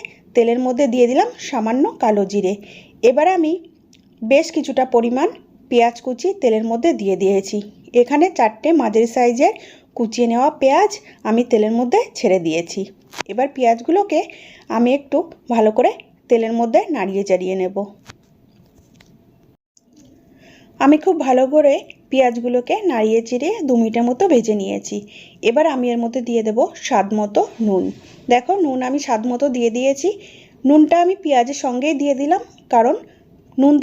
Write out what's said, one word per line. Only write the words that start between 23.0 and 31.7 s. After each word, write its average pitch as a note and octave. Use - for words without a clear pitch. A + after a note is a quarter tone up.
চিড়ে B3+
দু B3+
মিনিটের A3+
মতো B3+
ভেজে A3
নিয়েছি। G3+
এবার C4+
আমি B3
এর A#3
মধ্যে A#3
দিয়ে A#3
দেব A3
স্বাদ G3
মতো G#3
নুন। F#3+
দেখো B3
নুন C4
আমি C4+
স্বাদ A3
মতো B3
দিয়ে A#3
দিয়েছি। C4+
নুনটা D#4
আমি F#4
পেঁয়াজের C4+
সঙ্গেই C4